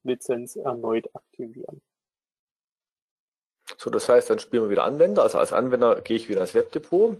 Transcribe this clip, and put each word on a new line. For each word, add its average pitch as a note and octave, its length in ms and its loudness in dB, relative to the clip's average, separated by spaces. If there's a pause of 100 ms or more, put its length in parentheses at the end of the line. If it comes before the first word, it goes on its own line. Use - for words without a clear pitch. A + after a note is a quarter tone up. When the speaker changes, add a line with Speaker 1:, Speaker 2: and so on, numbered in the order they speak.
Speaker 1:
Lizenz B2 520 -6
erneut A2+ 580 -4
aktivieren. - 680 -16 (1900)
Speaker 2:
So, - 140 -10
das - 180 -2
heißt, B2 200 6
dann A2 100 0
spielen A#2 240 -2
wir G#2 80 -2
wieder F#2 140 2
Anwender. D#3+ 360 2
Also A2 160 2
als - 160 2
Anwender A#2+ 480 2
gehe A2+ 160 -2
ich A2 120 -8
wieder G2 120 0
ins F2+ 140 -4
Webdepot F3 640 0